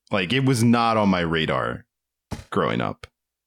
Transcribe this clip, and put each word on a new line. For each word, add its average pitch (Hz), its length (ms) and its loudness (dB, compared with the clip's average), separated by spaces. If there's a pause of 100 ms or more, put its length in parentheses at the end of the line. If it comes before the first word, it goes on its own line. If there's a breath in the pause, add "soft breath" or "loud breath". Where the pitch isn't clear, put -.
(100)
Like, 156 220 -2
it 135 120 0
was 131 200 2
not 117 320 2
on 104 140 4
my 92 100 2
radar 78 680 -2 (640)
growing 62 300 -2
up. 52 260 -8 (400)